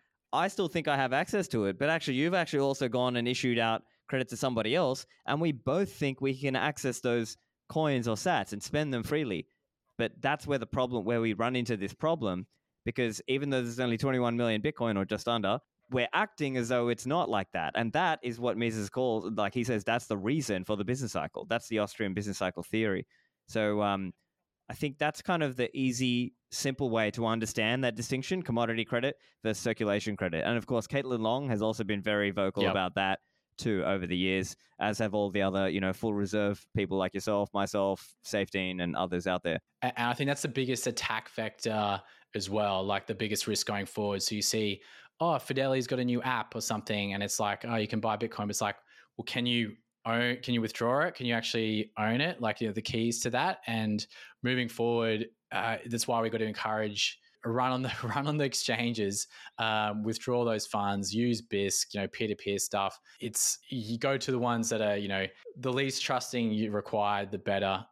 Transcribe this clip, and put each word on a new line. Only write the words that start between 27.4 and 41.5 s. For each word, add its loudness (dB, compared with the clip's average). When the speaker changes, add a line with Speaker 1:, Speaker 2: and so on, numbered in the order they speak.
Speaker 1:
that 0
distinction, -2
commodity 0
credit 0
versus -2
circulation 0
credit. 0
And 2
of -2
course, 0
Caitlin -2
Long 0
has 0
also 0
been 0
very 2
vocal 0
Speaker 2:
Yep. 4
Speaker 1:
about 0
that 2
too 0
over 0
the 0
years, 2
as 0
have 0
all 2
the 2
other, 2
you 0
know, 2
full -2
reserve 0
people 0
like 2
yourself, 0
myself, 0
Safedine, -2
and 0
others -2
out 0
there. 0
Speaker 2:
A-, -2
and 0
I 2
think 0
that's -2
the -2
biggest -2
attack -4
vector -2